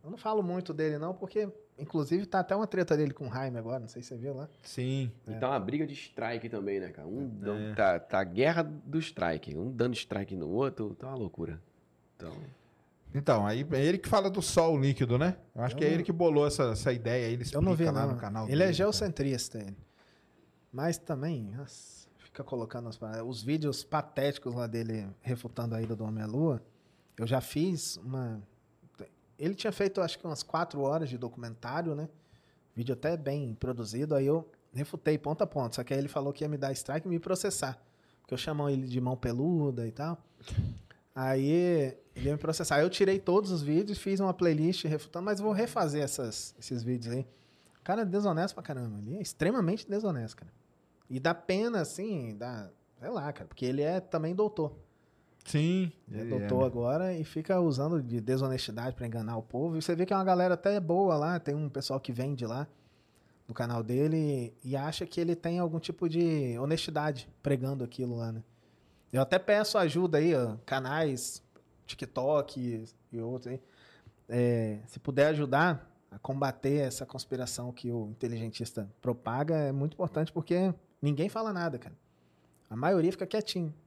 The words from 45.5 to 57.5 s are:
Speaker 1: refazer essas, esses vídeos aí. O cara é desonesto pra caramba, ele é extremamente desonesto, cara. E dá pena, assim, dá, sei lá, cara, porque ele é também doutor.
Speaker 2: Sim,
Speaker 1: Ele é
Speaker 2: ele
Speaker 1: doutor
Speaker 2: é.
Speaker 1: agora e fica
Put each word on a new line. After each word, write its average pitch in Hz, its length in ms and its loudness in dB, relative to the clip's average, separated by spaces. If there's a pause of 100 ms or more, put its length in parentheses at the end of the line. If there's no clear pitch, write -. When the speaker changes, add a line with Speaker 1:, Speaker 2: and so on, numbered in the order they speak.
Speaker 1:
refazer 175 500 2
essas, 123 560 -4
esses 123 240 -4
vídeos 120 320 -2
aí. 127 120 -2 (540)
O - 20 -20
cara 214 200 0
é - 20 2
desonesto 190 500 2
pra - 80 -8
caramba, 120 360 -6
ele 110 180 -6
é 214 60 -6
extremamente 190 680 0
desonesto, 185 500 -2
cara. - 140 -20 (560)
E 127 100 -6
dá 165 160 2
pena, 196 460 0
assim, 151 580 -4
dá, 113 320 -8 (300)
sei 151 100 -8
lá, 147 220 -4
cara, 90 160 -12
porque - 180 -6
ele 135 160 2
é 175 180 2
também 165 340 -2
doutor. 202 380 0 (720)
Speaker 2:
Sim, 170 460 2 (180)
Speaker 1:
Ele 107 100 -8
é - 20 -6
Speaker 2:
ele 117 180 -6
Speaker 1:
doutor 113 240 2
Speaker 2:
é. 131 40 4
Speaker 1:
agora 131 480 0
e 160 100 -4
fica 160 360 0